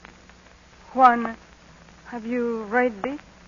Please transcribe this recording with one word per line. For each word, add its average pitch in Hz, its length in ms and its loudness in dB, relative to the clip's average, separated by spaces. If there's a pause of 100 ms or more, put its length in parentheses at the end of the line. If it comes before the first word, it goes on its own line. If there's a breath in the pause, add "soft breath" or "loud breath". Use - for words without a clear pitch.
(920)
Juan, 240 440 4 (680)
have 233 180 -12
you 233 460 -4
read 233 320 0
this? 277 160 -6 (280)